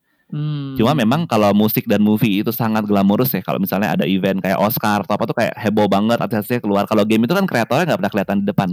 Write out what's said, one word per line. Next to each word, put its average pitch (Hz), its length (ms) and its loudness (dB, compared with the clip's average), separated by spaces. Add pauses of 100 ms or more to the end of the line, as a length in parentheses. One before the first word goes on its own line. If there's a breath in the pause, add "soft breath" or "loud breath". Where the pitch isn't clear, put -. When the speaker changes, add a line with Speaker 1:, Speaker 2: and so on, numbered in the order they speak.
(240)
Speaker 1:
Hmm. 147 500 -6
Speaker 2:
Cuma 123 180 2
memang 143 320 2
kalau 104 280 2
musik 107 320 2
dan 104 160 2
movie 104 400 2
itu 117 80 -2
sangat 110 360 -2
glamorous 101 440 2
ya. 92 120 -4
Kalau 73 200 -4
misalnya 98 320 -2
ada 87 120 0
event 95 360 0
kayak 92 160 -2
Oscar 104 480 0
atau 104 100 -4
apa 110 100 -2
tuh 151 120 -6
kayak 113 160 -2
heboh 107 320 0
banget 101 320 2
artis-artisnya 107 440 -4
keluar. 101 240 0
Kalau 107 200 2
game 110 200 2
itu 120 80 0
kan 196 120 0
kreatornya 131 480 0
nggak 90 80 -2
pernah 98 120 -2
kelihatan 101 280 -2
di 101 80 -2
depan 98 240 -2